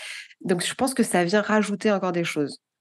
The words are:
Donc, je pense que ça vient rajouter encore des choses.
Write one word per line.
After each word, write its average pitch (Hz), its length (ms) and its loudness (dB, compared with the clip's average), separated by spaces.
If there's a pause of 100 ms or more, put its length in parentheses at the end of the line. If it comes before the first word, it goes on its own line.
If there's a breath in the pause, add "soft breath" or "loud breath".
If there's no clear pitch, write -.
(440 loud breath)
Donc, 175 200 0
je - 100 -4
pense 262 200 0
que 240 80 2
ça 180 220 2
vient 202 180 2
rajouter 208 480 0
encore 190 220 0
des 175 120 0
choses. 147 360 -4 (200)